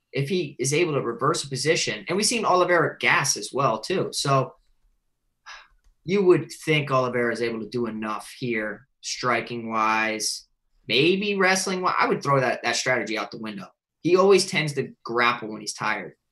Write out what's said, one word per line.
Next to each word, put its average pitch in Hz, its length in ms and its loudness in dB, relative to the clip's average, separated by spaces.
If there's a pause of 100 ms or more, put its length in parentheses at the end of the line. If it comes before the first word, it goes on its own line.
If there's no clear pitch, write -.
(140)
if 139 160 -2
he 180 280 -2
is 135 160 0
able 160 200 2
to 127 80 0
reverse 127 420 -2
a 143 60 -12
position, 135 580 -2
and 165 80 -2
we've 214 100 0
seen 226 200 0
Oliveira 180 520 4
gas 139 380 2
as - 160 -8
well, 120 280 0
too. 180 340 -2
So 135 400 0 (1500)
you 196 160 2
would 175 280 6
think 147 400 0
Oliveira 123 420 2
is 110 80 -4
able 113 180 -2
to 107 80 -10
do 120 200 -2
enough 107 500 -8
here, 107 500 -6 (140)
striking-wise, 110 1400 -2 (420)
maybe 190 480 2
wrestling-wise. 185 640 0
I - 80 2
would 226 140 -2
throw 139 180 2
that, 123 240 0
that 117 120 0
strategy 110 420 -2
out 101 140 -6
the 117 80 -14
window. 107 280 -10 (360)
He 170 120 2
always 190 300 6
tends 151 280 -2
to 131 200 -4 (100)
grapple 120 460 0
when 107 120 -10
he's 107 120 -10
tired. 104 400 -4 (180)